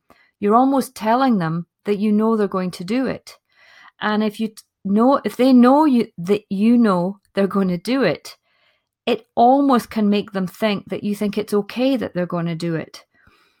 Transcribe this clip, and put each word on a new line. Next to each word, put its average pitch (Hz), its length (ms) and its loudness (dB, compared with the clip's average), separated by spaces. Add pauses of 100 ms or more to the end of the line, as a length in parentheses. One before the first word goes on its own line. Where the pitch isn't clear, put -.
(380)
you're 202 180 2
almost 269 380 0
telling 233 440 0
them 165 280 -4 (180)
that 208 140 -2
you 214 140 0
know 220 240 2
they're 208 120 0
going 185 220 -4
to 180 140 -12
do 240 220 -4
it. - 300 -10 (640)
And 214 220 -2
if 214 160 -4
you 220 100 -4
t-, 220 60 -20 (300)
know, 226 400 2
if 208 120 -8
they 262 160 4
know 262 340 6
you, 247 200 2 (120)
that 175 300 -2
you 220 300 2
know 196 400 0 (160)
they're 196 140 0
going 196 200 0
to 175 80 -2
do 247 280 -2
it, - 320 -4 (720)
it - 280 -4
almost 262 560 2
can 214 180 0
make 208 240 -2
them 185 140 -4
think 208 440 -4
that 196 120 -8
you 202 140 -4
think 208 200 -4
it's 208 180 -4
okay 247 420 -2
that - 180 -6
they're 180 120 -4
going 170 200 -4
to 170 80 -6
do 165 220 -4
it. - 300 -12 (540)